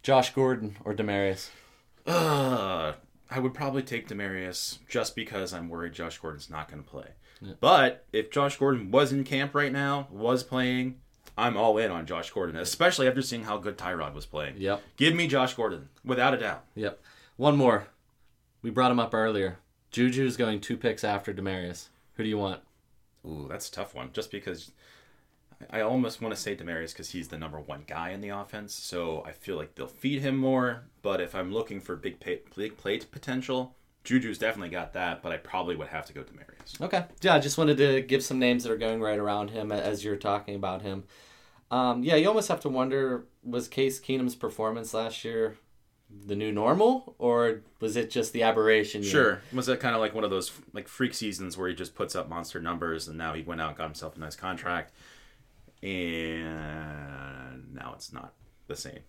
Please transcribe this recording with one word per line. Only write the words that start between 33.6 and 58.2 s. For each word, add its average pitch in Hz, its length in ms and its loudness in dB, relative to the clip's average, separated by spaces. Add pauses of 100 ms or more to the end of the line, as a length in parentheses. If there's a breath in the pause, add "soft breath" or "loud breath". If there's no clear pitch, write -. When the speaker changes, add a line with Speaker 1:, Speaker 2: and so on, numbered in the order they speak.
Speaker 2:
Juju's 120 340 2
definitely 104 320 -2
got 85 240 -6
that, 87 300 -2
but 85 80 -4
I 80 60 -2
probably 87 400 -2
would 73 100 -8
have 76 200 -8
to - 60 -20
go 69 100 -12
Demaryius. - 580 -18
Speaker 1:
Okay. 175 240 0 (160)
Yeah, 175 140 8
I 143 40 8
just 139 180 0
wanted 147 200 6
to 135 240 6
give 131 220 2
some 131 140 -2
names 123 260 4
that 113 80 -2
are 110 60 2
going 113 240 0
right 107 160 0
around 104 340 0
him 107 200 -6
a-, 107 100 0
as 104 220 -2
you're 104 140 -2
talking 101 380 -2
about 95 260 -4
him. 98 240 -6 (640 soft breath)
Um, 123 320 2
yeah, 160 120 6
you 160 120 8
almost 214 220 2
have 156 120 2
to 147 80 -2
wonder, 131 560 0 (180)
was 120 240 -4
Case 135 320 0
Keenum's 127 360 0
performance 113 580 -4
last 113 320 -4
year 113 320 0 (720)
the 101 80 -2
new 107 160 -2
normal, 185 640 4
or 117 440 4 (180)
was 110 180 -2
it 113 140 -2
just - 200 0
the 117 120 2
aberration 110 580 6
year? 101 100 0
Speaker 2:
Sure. 107 300 6 (100)
Was 123 160 -2
it 127 140 2
kinda 117 160 2
like 107 160 2
one 107 100 0
of 104 60 0
those, 95 220 0 (200)
like, 101 160 -10
freak - 280 0
seasons 92 420 -6
where 92 100 -2
he 90 60 -2
just 87 220 -10
puts 95 200 -4
up 80 140 -4
monster 82 320 -8
numbers 82 460 -4
and 80 100 -10
now 80 160 -4
he 80 80 -6
went 82 180 -6
out 78 100 -2
and 76 80 -10
got 80 80 -4
himself 78 300 -10
a 80 40 -16
nice 76 160 -10
contract, 87 580 -4 (1500 soft breath)
and 69 1300 -10
now 64 220 -12
it's - 180 -16
not - 200 -14 (340)